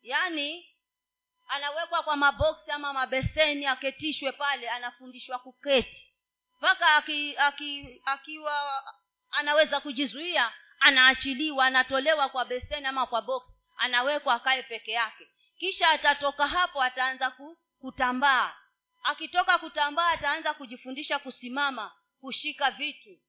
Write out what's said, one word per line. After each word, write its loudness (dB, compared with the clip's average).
Yaani, -4
anawekwa -4
kwa 0
maboksi 2
ama -6
mabeseni, 0
aketishwe -4
pale, -4
anafundishwa -10
kuketi. -2
Mpaka 6
aki-, 0
aki-, -2
akiwa -4
anaweza 2
kujizuia, -2
anaachiliwa, 4
anatolewa 2
kwa -4
beseni -8
ama -2
kwa -2
box, -6
anawekwa 0
akae 0
peke -10
yake. -4
Kisha 2
atatoka 2
hapo, 0
ataanza -2
ku-, -18
kutambaa. 0
Akitoka 2
kutambaa, 0
ataanza 0
kujifundisha -8
kusimama, -6
kushika -4
vitu. -12